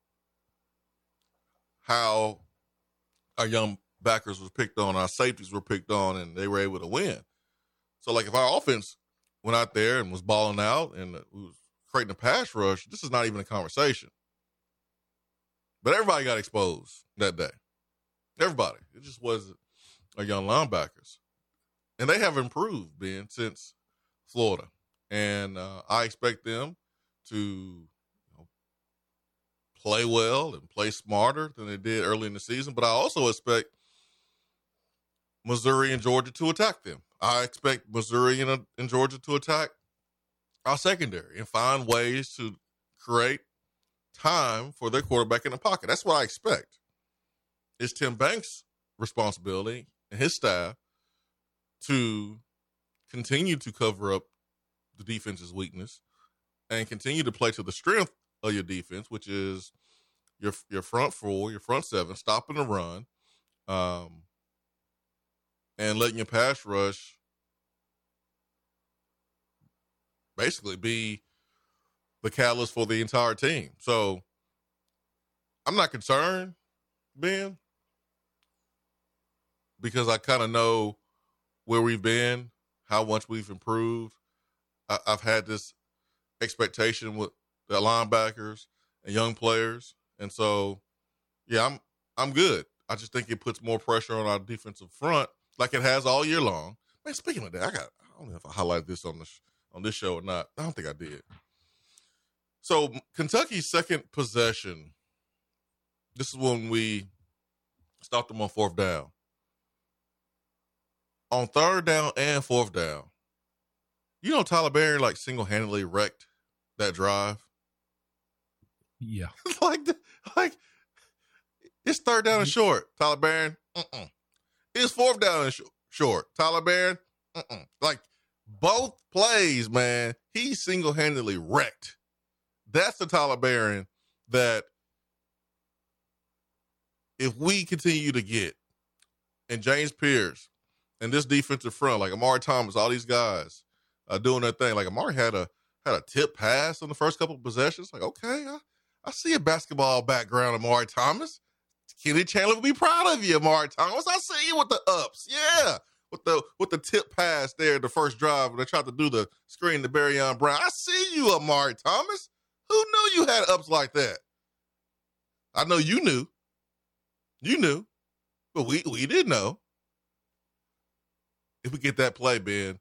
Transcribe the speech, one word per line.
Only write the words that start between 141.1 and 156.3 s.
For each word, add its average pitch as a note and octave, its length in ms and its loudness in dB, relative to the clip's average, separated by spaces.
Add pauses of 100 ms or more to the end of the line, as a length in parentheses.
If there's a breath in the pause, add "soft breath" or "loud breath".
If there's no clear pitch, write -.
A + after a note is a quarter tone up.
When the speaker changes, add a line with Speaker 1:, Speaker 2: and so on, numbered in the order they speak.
Speaker 1:
this C#3 140 0
defensive C3+ 480 0
front, B2+ 260 0
like F#2+ 140 0
Amari B2+ 260 4
Thomas, B2 360 0
all A2 120 4
these A#2+ 180 -2
guys, A2 580 -2 (440)
uh, F#2+ 100 -4
doing B2+ 240 2
their A#2 100 2
thing. A#2 240 0
Like, G2+ 120 0
Amari B2+ 280 -4
had A#2 200 2
a, F2+ 140 -2 (360)
had B2+ 100 2
a D#2+ 60 -4
tip D3 360 -2
pass C#3 440 0
on D3+ 80 -12
the D3 60 -10
first D#3 240 0
couple D#3+ 160 -4
of B2+ 80 -20
possessions. C3+ 480 -2
Like, A#2+ 120 -8
okay, B3+ 440 -6
I, D4 120 -14 (440)
I - 80 -10
see - 220 -2
a C#4+ 60 2
basketball C#3 640 0
background, B2 520 2
Amari A#2 300 4
Thomas. D#3+ 560 0 (640)
Kenny D3+ 200 4
Chandler G#3 320 2
will A3+ 60 -8
be C#4 100 2
proud E4+ 460 4
of G#3+ 80 -6
you, E3 120 4
Amari D3+ 320 4
Thomas. C4 380 0
I F4+ 120 2
see E4 280 -2
you E4 100 2
with - 120 4
the G#3+ 180 2
ups. F3 420 0
Yeah. D4+ 500 2 (320)
With - 120 -16
the, D#3+ 180 2 (180)